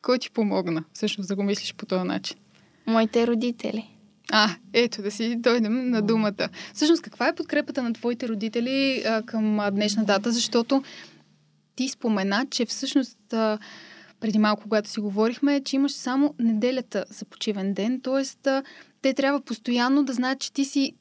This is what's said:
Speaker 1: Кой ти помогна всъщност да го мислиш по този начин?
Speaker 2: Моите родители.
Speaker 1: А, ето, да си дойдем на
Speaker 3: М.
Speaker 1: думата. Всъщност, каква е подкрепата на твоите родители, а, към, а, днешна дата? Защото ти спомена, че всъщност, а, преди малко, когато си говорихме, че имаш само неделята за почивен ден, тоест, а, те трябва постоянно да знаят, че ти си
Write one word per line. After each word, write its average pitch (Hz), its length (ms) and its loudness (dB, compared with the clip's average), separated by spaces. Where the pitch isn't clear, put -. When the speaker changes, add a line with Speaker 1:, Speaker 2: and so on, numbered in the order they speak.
Speaker 1:
Кой 254 160 2
ти - 120 -8
помогна 185 640 0
всъщност 202 360 -4
да 196 80 -2
го 202 60 -2
мислиш 202 320 -2
по - 120 -12
този 185 180 0
начин? 190 320 -4
Speaker 2:
Моите 226 400 2
родители. 233 640 -4
Speaker 1:
А, 214 180 6
ето, 233 300 0
да 202 80 -4
си 226 260 -4
дойдем 240 540 2
на 226 80 2
Speaker 3:
М. 214 40 2
Speaker 1:
думата. 202 460 0
Всъщност, 320 280 4
каква 240 260 -2
е 339 60 0
подкрепата 294 480 -2
на 233 100 -2
твоите 240 360 -4
родители, 240 760 0
а, 220 160 0
към, 214 380 0
а, 208 100 0
днешна 208 340 0
дата? 202 280 2
Защото 233 500 2
ти 254 120 -4
спомена, 208 600 0
че 240 160 -2
всъщност, - 680 -2
а, 220 260 2
преди 220 180 2
малко, 214 240 4
когато 208 280 0
си 220 100 -4
говорихме, 233 640 2
че 269 120 -2
имаш 277 160 2
само 277 460 0
неделята 233 720 0
за 202 140 -14
почивен 196 500 -4
ден, 240 260 -2
тоест, 269 460 -2
а, 269 160 2
те 269 120 2
трябва 277 260 2
постоянно 247 640 2
да 262 80 -2
знаят, 254 280 0
че - 120 -8
ти 277 120 0
си 277 360 0